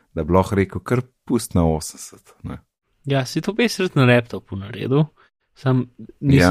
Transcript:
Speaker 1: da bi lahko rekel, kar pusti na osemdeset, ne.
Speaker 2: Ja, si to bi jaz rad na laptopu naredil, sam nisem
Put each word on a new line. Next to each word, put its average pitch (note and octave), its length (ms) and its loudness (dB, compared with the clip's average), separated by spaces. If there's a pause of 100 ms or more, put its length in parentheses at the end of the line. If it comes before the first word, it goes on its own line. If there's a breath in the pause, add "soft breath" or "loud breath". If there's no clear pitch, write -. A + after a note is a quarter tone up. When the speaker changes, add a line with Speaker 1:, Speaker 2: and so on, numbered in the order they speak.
Speaker 1:
da E2 140 -6
bi D#2+ 100 -2
lahko F#2+ 220 2
rekel, F#2 260 -2
kar B2 180 -2 (220)
pusti - 340 -4
na F2 100 2
osemdeset, - 760 -6
ne. - 160 -14 (480)
Speaker 2:
Ja, C3+ 180 -2
si D#3+ 160 -6
to G3 140 -6
bi A#3+ 100 -2
jaz - 160 -2
rad F#3 160 -2
na C3+ 100 4
laptopu A#2+ 500 0
naredil, A2 500 -2 (460 soft breath)
sam B2+ 340 -2 (320)
nisem C#3 340 4